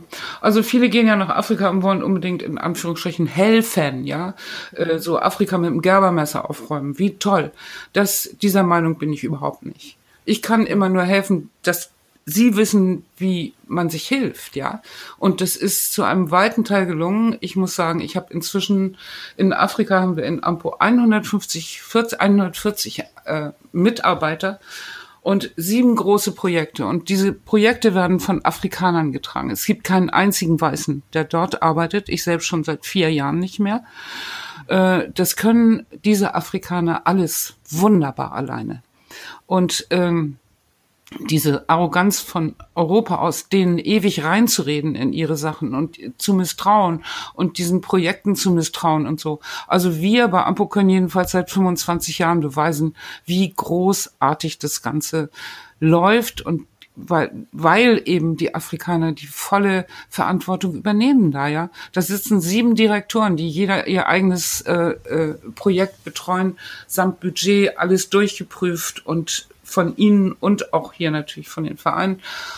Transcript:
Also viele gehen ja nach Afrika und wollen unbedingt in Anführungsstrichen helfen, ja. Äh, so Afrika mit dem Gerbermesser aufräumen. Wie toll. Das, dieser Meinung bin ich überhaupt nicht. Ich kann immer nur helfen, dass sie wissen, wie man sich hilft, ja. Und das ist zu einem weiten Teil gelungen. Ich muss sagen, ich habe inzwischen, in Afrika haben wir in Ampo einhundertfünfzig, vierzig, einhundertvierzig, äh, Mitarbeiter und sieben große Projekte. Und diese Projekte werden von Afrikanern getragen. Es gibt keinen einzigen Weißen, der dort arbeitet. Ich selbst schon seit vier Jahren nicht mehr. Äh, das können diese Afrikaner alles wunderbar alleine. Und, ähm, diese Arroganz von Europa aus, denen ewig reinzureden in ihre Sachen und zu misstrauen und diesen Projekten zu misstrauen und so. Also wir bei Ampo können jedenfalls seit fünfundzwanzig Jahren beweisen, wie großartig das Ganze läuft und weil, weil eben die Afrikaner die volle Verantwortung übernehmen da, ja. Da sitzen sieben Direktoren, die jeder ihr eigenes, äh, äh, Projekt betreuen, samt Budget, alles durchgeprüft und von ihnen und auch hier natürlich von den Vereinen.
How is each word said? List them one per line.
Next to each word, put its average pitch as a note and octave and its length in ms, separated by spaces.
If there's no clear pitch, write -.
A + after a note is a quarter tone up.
Also G#3+ 220
viele A#3+ 260
gehen A3+ 180
ja G#3+ 80
nach G3 140
Afrika G3 400
und F#3 140
wollen F#3+ 200
unbedingt F3+ 400
in D3+ 140
Anführungsstrichen E3+ 720
helfen, D#3+ 800
ja. E3 280
Äh, E3 260
so E3 220
Afrika F#3+ 380
mit E3+ 100
dem D#3 140
Gerbermesser F#3 640
aufräumen. C#3+ 500
Wie F#3+ 200
toll. G3 340
Das, - 380
dieser G3 220
Meinung E3+ 340
bin D#3 160
ich C#3 100
überhaupt C#3+ 440
nicht. - 320
Ich G#3+ 160
kann A3 260
immer G3 220
nur F#3 140
helfen, F#3+ 480
dass - 280
sie G#3 320
wissen, F#3+ 480
wie F3+ 340
man E3+ 240
sich D#3+ 180
hilft, - 480
ja. C#3 240
Und F#3 240
das F#3 140
ist - 360
zu G#3 100
einem D#3 280
weiten G#3+ 340
Teil G3 220
gelungen. G3 540
Ich - 160
muss F#3 180
sagen, E3+ 260
ich - 160
habe - 160
inzwischen, F#3+ 640
in F#3+ 160
Afrika G3 480
haben F#3 160
wir - 80
in D#3+ 180
Ampo E3 360
einhundertfünfzig, G#3+ 1040
vierzig, - 400
einhundertvierzig, G3+ 800
äh, D3+ 240
Mitarbeiter F3+ 880
und - 360
sieben A3+ 400
große G3+ 360
Projekte. E3 520
Und E3 240
diese G3 240
Projekte G#3+ 600
werden F3+ 260
von F3+ 240
Afrikanern E3+ 680
getragen. - 400
Es G2+ 140
gibt - 180
keinen F#3 280
einzigen E3+ 500
Weißen, C#3+ 420
der D#3+ 100
dort E3+ 380
arbeitet. E3 480
Ich - 140
selbst E3+ 220
schon E3 160
seit D3+ 220
vier E3 260
Jahren C#3+ 280
nicht F#3 200
mehr. G#3 260
Äh, F#3 480
das F3+ 220
können A3+ 500
diese G3+ 300
Afrikaner E3+ 720
alles F3 480
wunderbar D#3 640
alleine. A#2 500
Und, F3+ 420
ähm, E3+ 480
diese D3+ 380
Arroganz F3 500
von - 380
Europa F3+ 420
aus, - 320
denen F3+ 300
ewig F#3+ 460
reinzureden D#3 720
in B2+ 160
ihre D#3 240
Sachen D3 380
und D3 220
zu G3+ 160
misstrauen F#3 720
und F3+ 240
diesen F3+ 240
Projekten F#3+ 520
zu - 160
misstrauen D#3+ 560
und D3+ 140
so. D3+ 180
Also F3 300
wir A3 280
bei F#3 160
Ampo G3 240
können G3 220
jedenfalls F#3 420
seit F3+ 200
fünfundzwanzig E3+ 680
Jahren E3+ 220
beweisen, D3+ 560
wie F3+ 280
großartig E3 1040
das - 240
Ganze D3 480
läuft F3+ 640
und - 260
weil, D#3+ 340
weil G3+ 540
eben E3 300
die D#3+ 180
Afrikaner E3 580
die D3 140
volle F#3+ 600
Verantwortung F3+ 640
übernehmen G#3+ 560
da, C#3 160
ja. D#3+ 240
Da F#3 100
sitzen G3 380
sieben A3 340
Direktoren, G#3 640
die E3 120
jeder F#3 380
ihr F#3 220
eigenes, F#3 540
äh, - 120
äh, D#3+ 600
Projekt F#3+ 480
betreuen, F#3 540
samt F#3 320
Budget, F#3+ 580
alles F#3 320
durchgeprüft F#3 960
und D#3+ 400
von - 320
ihnen G3+ 360
und - 420
auch - 180
hier D#3+ 180
natürlich D3+ 380
von D#3+ 160
den D3 140
Vereinen. F#3 420